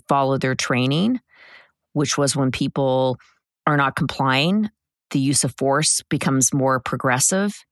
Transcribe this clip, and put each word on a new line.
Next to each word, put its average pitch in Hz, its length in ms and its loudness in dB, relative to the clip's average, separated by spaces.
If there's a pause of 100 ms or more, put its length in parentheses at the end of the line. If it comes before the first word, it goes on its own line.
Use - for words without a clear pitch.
followed 135 320 2
their 131 140 0
training, 143 680 0 (720)
which 147 240 -2
was 139 180 0
when 135 160 0
people 131 680 0 (480)
are 151 100 2
not 139 180 2
complying, 143 760 0 (400)
the 143 100 0
use 135 240 0
of 131 120 -4
force 139 520 0
becomes 135 460 0
more 131 260 2
progressive. 139 720 0 (180)